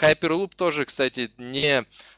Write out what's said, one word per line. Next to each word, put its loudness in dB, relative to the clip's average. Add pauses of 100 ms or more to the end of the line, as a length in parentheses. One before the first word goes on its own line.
Hyperloop 0
тоже, -2
кстати, -4
не 0 (320)